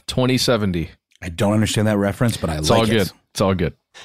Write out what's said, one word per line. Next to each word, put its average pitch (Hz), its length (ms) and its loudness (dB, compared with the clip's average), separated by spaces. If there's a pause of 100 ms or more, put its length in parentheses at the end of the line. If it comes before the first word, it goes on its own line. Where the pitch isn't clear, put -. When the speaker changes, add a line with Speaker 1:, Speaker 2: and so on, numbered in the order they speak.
Speaker 1:
twenty 127 300 0
seventy. 104 540 0 (300)
Speaker 2:
I 87 60 -12
don't 101 260 0
understand 107 340 2
that 104 100 2
reference, 101 400 0
but 87 120 -4
I 78 80 -4
Speaker 1:
It's 76 120 -2
Speaker 2:
like 113 100 4
Speaker 1:
all 113 60 2
Speaker 2:
it. 107 40 0
Speaker 1:
good. 104 220 0 (220)
It's - 80 -4
all 98 120 2
good. 85 200 -2 (320)